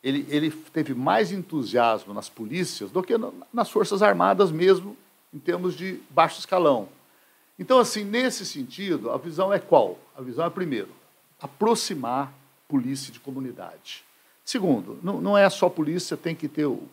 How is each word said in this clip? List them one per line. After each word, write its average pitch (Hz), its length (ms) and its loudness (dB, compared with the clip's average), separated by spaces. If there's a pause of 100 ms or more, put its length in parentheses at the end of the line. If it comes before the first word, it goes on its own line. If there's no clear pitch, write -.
Ele, 135 260 -2
ele 151 220 0
teve 156 420 -6
mais 170 380 2
entusiasmo 117 800 0
nas 104 160 -10
polícias 117 640 -8
do 180 100 0
que 226 160 0
na, 240 140 -4 (200)
nas 233 200 -2
Forças 202 320 2
Armadas 190 480 4
mesmo, 185 440 2 (380)
em 151 60 -14
termos 175 360 -4
de 185 240 -10 (120)
baixo 160 260 4
escalão. 147 520 2 (680)
Então, 254 220 4
assim, 220 240 2
nesse 220 420 -2
sentido, 139 640 -6
a 127 80 -2
visão 170 340 -2
é 196 60 2
qual? 110 400 4 (180)
A 135 60 -14
visão 127 240 -4
é, 170 60 -2
primeiro, 139 380 -4 (520)
aproximar 139 920 -2 (360)
polícia 135 440 -4
de - 80 -20
comunidade. 127 840 -14 (420)
Segundo, 123 560 -2
não, 180 180 -4
não 196 160 2
é 196 140 8
só - 200 2
polícia, 170 460 -2
tem 165 200 -6
que 151 120 -8
ter 151 200 -2
o, - 260 -4